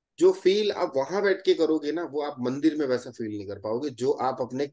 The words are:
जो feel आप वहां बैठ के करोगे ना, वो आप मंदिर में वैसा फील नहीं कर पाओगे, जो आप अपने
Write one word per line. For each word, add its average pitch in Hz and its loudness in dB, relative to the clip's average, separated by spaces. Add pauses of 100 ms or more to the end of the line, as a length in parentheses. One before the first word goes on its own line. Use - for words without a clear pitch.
(180)
जो 180 8
feel 196 2
आप 175 -4
वहां 151 0
बैठ 190 2
के 185 6
करोगे 156 2
ना, 170 -4
वो 147 -4
आप 143 -6
मंदिर 143 0
में 151 0
वैसा 127 0
फील 107 -8
नहीं 101 -10
कर 98 -10
पाओगे, 113 -4
जो 123 0
आप 127 0
अपने 131 -4